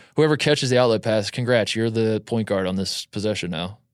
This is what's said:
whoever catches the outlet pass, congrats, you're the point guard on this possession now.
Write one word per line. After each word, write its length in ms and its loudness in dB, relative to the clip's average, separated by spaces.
whoever 220 4
catches 340 2
the 80 4
outlet 240 4
pass, 260 0
congrats, 460 0
you're 160 0
the 340 0
point 220 -4
guard 180 -2
on 100 -2
this 300 -4
possession 460 -6
now. 260 -8